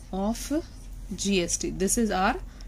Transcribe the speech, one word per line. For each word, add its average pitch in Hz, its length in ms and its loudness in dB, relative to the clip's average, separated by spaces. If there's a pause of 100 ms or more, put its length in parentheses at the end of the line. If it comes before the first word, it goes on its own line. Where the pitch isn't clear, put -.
(120)
of 233 520 0 (500)
G 190 280 4
S 170 140 0
T. - 140 -2
This 185 280 2
is 220 120 4
our 196 260 4 (320)